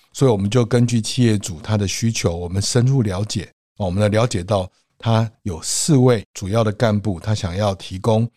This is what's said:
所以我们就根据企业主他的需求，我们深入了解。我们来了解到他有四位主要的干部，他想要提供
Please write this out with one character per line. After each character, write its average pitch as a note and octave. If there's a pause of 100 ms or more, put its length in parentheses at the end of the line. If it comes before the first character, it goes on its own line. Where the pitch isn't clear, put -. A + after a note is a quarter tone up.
(120)
所 -
以 B2
我 G#2+
们 G2
就 A#2+
根 A#2+
据 A#2
企 A#2
业 A2
主 E2+
他 G#2+
的 G2+
需 A2+
求， F2
我 F2
们 G2
深 A#2+
入 C3+
了 G2
解。 - (300)
我 F#2+
们 G2
来 G#2
了 A2
解 G2
到 F#2+ (280)
他 A2+ (120)
有 F#2
四 -
位 B2
主 F#2
要 A2+
的 G#2+
干 G#2
部， G2
他 A2
想 E2+
要 G2+
提 F#2+
供 A2+